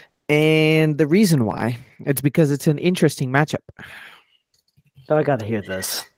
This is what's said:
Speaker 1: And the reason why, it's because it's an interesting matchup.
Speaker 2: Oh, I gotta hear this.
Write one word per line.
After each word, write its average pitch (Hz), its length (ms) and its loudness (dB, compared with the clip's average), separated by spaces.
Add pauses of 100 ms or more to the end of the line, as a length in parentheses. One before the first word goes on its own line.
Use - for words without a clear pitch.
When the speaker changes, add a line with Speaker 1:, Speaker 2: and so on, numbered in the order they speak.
(280)
Speaker 1:
And 156 680 2
the 156 80 2
reason 165 400 4
why, 113 320 -4 (220)
it's 143 220 -4
because 147 280 2
it's 143 160 -2
an 147 140 0
interesting 160 500 -2
matchup. 143 320 -2 (1500)
Speaker 2:
Oh, 151 100 0
I 151 60 0
gotta 131 220 -2
hear 107 160 -4
this. 95 420 -8 (140)